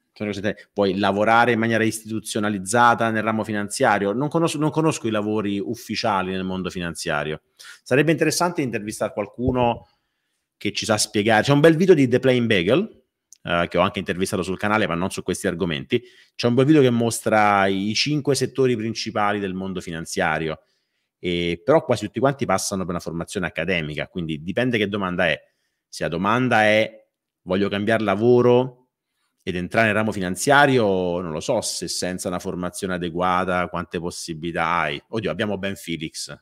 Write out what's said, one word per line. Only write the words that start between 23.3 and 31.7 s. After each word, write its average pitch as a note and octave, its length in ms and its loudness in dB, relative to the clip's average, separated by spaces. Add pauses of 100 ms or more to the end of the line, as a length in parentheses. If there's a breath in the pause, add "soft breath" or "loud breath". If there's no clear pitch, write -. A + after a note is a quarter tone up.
accademica, D#2 600 -4
quindi D#2+ 340 -8
dipende A#2 360 -2
che G#2 100 0
domanda F#2 380 -2
è. D2+ 120 0 (480)
Se - 180 -8
la D#2+ 40 0
domanda A2 540 2
è: G#2+ 440 2 (360)
"Voglio G2 260 0
cambiare G#2 340 0
lavoro B2 840 4 (600)
ed F#2 80 -4
entrare F2+ 320 0
nel G#2 80 2
ramo A2 160 0
finanziario", G2 1080 2
non F2 100 -8
lo D#2 80 -6
so A2+ 220 -2
se - 260 -6